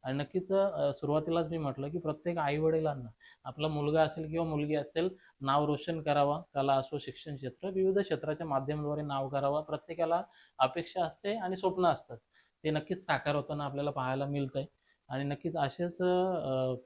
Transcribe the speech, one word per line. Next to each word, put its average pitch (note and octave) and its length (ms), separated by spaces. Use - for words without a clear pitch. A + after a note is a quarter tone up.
आणि C3 140
नक्कीच, F3+ 340
अ, E3+ 420
सुरुवातीलाच D#3 540
मी E3 100
म्हटलं C#3 320
की E3 80
प्रत्येक E3 400
आईवडिलांना D3+ 720
आपला C3+ 240
मुलगा D3+ 340
असेल D#3 300
किंवा E3 140
मुलगी D3+ 300
असेल, D#3+ 340
नाव C#3 240
रोशन D3+ 360
करावा, D3 400
कला C#3 200
असो, C3+ 240
शिक्षण C#3+ 380
क्षेत्र, C3+ 340
विविध F#3+ 300
क्षेत्राच्या D#3 460
माध्यमाद्वारे D3 560
नाव C3+ 280
करावा. C#3 320
प्रत्येकाला D#3+ 600
अपेक्षा E3 460
असते G3+ 320
आणि F#3 180
स्वप्न F#3 300
असतात, C3+ 320
ते D#3 60
नक्कीच D#3 360
साकार D3 300
होताना D3 280
आपल्याला C#3+ 280
पाहायला C3+ 340
मिळतंय. C#3 400
आणि C3+ 140
नक्कीच C#3+ 340
असेच, F3 440
अ, F3 720